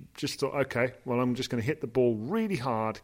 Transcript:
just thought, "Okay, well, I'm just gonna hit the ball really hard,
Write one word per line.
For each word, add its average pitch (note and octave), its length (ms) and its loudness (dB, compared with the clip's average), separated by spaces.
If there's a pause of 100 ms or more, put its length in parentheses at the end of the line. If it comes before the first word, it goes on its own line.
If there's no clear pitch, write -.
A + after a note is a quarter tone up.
(160)
just - 240 -4
thought, C3+ 160 0
"Okay, B2+ 380 0 (100)
well, B2 160 0
I'm B2+ 160 2
just B2+ 140 -4
gonna A#2+ 120 0
hit C#3+ 200 -2
the C#3 60 -4
ball A#2+ 280 4
really F#3+ 400 0
hard, A2 480 -2